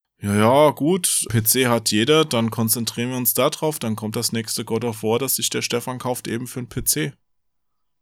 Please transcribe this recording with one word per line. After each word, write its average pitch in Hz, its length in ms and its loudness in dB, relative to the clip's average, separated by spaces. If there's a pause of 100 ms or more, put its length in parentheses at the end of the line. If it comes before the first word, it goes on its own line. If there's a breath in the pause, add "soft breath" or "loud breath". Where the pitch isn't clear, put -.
(200)
„Ja, 101 140 -2
ja, 127 380 6
gut, - 580 0
P 113 140 2
C 127 240 2
hat 117 240 2
jeder, 139 340 4
dann 113 240 0
konzentrieren 117 600 -2
wir 127 60 -4
uns 123 180 0
da 135 160 2
drauf, 151 260 -4
dann 110 180 -4
kommt 107 200 -6
das 120 160 -2
nächste 113 340 -4
God 113 180 -2
of 113 200 -4
War, 113 160 2
das 127 160 -2
sich - 160 -4
der 120 100 -2
Stefan 123 380 -4
kauft, 123 280 -6
eben 123 200 -6
für - 120 -10
'n 123 80 -8
P 120 160 -6
C.“ 151 300 -2 (880)